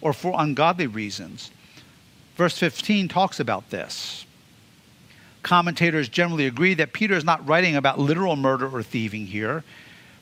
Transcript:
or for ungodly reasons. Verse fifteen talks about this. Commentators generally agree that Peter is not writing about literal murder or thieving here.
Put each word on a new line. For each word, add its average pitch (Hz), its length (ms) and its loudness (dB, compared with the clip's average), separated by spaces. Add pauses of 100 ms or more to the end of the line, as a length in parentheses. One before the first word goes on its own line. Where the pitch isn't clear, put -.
or 156 120 0
for 180 260 -4
ungodly 151 480 2
reasons. 104 640 -8 (840)
Verse 170 200 2
fifteen 185 520 0
talks 190 320 0
about 110 300 -4
this. - 560 -10 (1160)
Commentators 170 680 2
generally 165 380 0
agree 156 280 2
that 156 180 0
Peter 208 220 0
is 156 100 0
not 151 220 0
writing 165 280 4
about 135 240 2
literal 160 380 2
murder 135 320 2
or 127 140 -4
thieving 107 440 -4
here. 110 380 -4 (580)